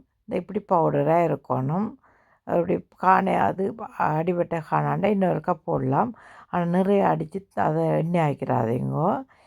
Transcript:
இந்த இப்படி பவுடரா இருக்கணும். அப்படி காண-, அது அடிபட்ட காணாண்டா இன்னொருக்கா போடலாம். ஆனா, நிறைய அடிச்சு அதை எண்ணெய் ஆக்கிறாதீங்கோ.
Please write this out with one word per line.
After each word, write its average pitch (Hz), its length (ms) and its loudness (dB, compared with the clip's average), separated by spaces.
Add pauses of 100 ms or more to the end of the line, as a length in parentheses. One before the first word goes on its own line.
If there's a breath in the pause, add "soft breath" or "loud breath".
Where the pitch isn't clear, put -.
(200)
இந்த - 160 -10
இப்படி 190 240 -6
பவுடரா 156 640 2
இருக்கணும். 147 640 -2 (540 soft breath)
அப்படி 175 440 -2 (100)
காண-, 185 400 4
அது 196 380 0 (220)
அடிபட்ட 165 720 0
காணாண்டா 151 380 0
இன்னொருக்கா 180 440 0 (100)
போடலாம். 156 540 0 (300 loud breath)
ஆனா, 175 180 -2
நிறைய 190 420 2
அடிச்சு 160 520 -4
அதை 160 280 0
எண்ணெய் 160 440 0
ஆக்கிறாதீங்கோ. 135 920 -2 (240 soft breath)